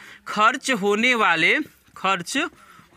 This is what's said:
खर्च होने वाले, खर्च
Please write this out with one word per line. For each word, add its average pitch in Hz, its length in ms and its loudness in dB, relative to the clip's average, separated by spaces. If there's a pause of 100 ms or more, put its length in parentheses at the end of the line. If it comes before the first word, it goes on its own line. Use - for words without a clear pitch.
(280)
खर्च 247 460 0
होने 208 420 0
वाले, 185 420 2 (400)
खर्च 190 400 -4 (600)